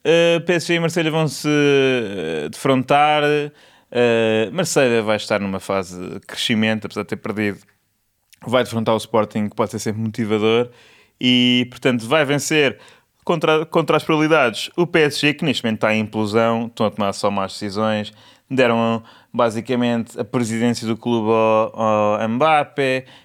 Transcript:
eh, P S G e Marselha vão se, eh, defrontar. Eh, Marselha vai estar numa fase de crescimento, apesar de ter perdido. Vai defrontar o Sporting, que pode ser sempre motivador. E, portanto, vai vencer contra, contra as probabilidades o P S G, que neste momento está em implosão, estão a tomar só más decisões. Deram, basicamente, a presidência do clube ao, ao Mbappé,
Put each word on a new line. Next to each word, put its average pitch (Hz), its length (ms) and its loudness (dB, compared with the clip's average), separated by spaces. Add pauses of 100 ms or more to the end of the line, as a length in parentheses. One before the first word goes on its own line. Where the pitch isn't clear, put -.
eh, 170 360 4
P 170 140 0
S 165 140 -2
G 175 60 2
e 170 60 2
Marselha 165 300 0
vão 160 180 0
se, - 200 -6
eh, 123 1000 2
defrontar. 143 720 2 (680)
Eh, 113 640 2
Marselha 139 500 2
vai 107 140 0
estar 104 240 -2
numa 98 200 -4
fase 90 380 -4
de 90 220 -10
crescimento, 110 680 -2
apesar 104 160 -8
de 92 60 -14
ter 104 80 -8
perdido. 104 420 -6 (880)
Vai 123 180 2
defrontar 113 300 -2
o 110 40 2
Sporting, 107 500 -2
que - 80 -18
pode 110 160 -2
ser 110 60 -8
sempre 107 220 -6
motivador. 110 680 0 (500)
E, 123 500 2
portanto, 123 360 -2
vai 147 180 2
vencer 143 540 0 (460)
contra, 160 420 0
contra 160 300 0
as 147 80 -2
probabilidades 151 720 2
o 175 100 0
P 170 140 2
S 147 200 2
G, 147 140 2
que 160 100 -8
neste 135 200 -2
momento 110 140 -2
está 110 160 0
em 110 60 0
implosão, 110 680 0
estão 113 200 -2
a 101 40 -2
tomar 101 220 -2
só 104 180 -2
más 98 220 -4
decisões. 107 600 -4 (380)
Deram, 117 520 2 (300)
basicamente, 117 840 -2
a 117 60 -4
presidência 113 640 -2
do 110 100 -2
clube 113 340 -2
ao, 110 500 2
ao 107 480 0
Mbappé, 135 760 0 (200)